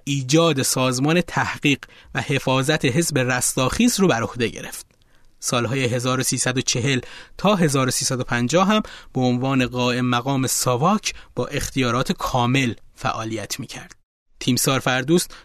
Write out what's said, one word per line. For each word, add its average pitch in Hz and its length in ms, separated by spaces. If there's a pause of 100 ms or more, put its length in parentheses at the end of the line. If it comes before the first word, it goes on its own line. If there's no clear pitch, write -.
ایجاد 143 580
سازمان 131 600
تحقیق - 580 (360)
و 131 60
حفاظت 135 640
حزب 143 320
رستاخیز 127 800
رو 190 80
بر 117 140
عهده 113 260
گرفت. - 380 (540)
سالهای 123 460
هزار 127 340
و 127 40
سیصد 127 340
و 127 40
چهل 131 380 (380)
تا 202 180
هزار 139 320
و 123 40
سیصد - 280
و 123 40
پنجاه 127 440
هم 214 140 (320)
به 131 80
عنوان 127 440
قائم 123 400
مقام 127 420
ساواک 139 680 (220)
با 120 120
اختیارات 127 640
کامل 123 640 (220)
فعالیت 110 640
می‌کرد. - 360 (440)
تیمسار 131 400
فردوست 131 640